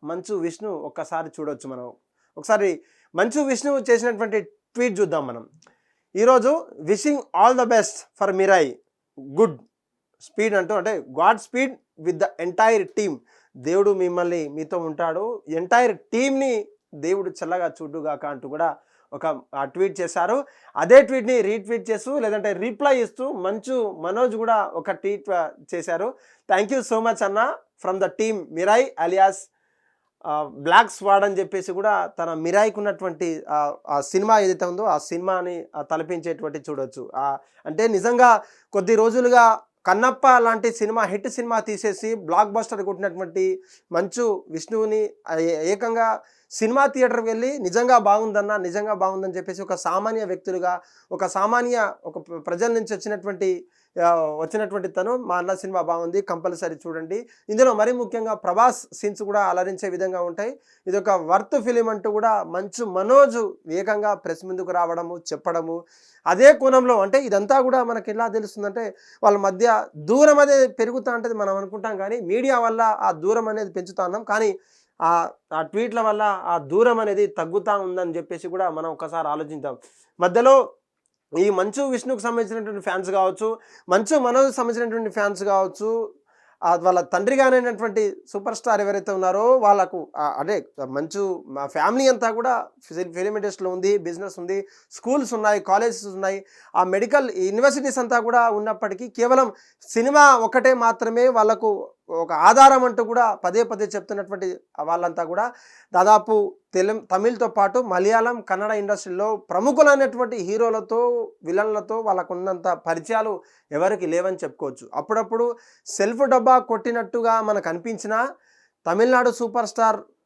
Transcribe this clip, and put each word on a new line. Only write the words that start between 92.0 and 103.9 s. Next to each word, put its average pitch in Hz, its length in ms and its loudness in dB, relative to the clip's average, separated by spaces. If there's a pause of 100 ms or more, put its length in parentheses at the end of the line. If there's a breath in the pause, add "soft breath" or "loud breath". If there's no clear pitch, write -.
అంతా 226 220 2
కూడా 233 360 -2 (180)
ఫిల్-, 170 300 -8
ఫిలిం 196 220 -4
ఇండస్ట్రీలో 196 340 -6
ఉంది, 185 280 0
బిజినెస్ 175 400 -10
ఉంది, 190 280 -6 (240 soft breath)
స్కూల్స్ 254 440 -2
ఉన్నాయి, 214 260 2
కాలేజెస్ 220 460 0
ఉన్నాయి, 190 380 -6 (320 soft breath)
ఆ 185 80 4
మెడికల్ 226 520 2
యూనివర్సిటీస్ 247 640 2
అంతా 240 220 0
కూడా 233 300 2
ఉన్నప్పటికీ 214 580 -4
కేవలం 247 440 2 (300 soft breath)
సినిమా 277 540 6
ఒకటే 247 380 2
మాత్రమే 233 540 2
వాళ్ళకు 220 640 2 (200)
ఒక 165 220 -4
ఆధారం 254 520 10
అంటూ 233 200 0
కూడా 226 300 2
పదే 185 280 0
పదే 214 220 -4
చెప్తున్నటువంటి 196 720 -6 (240)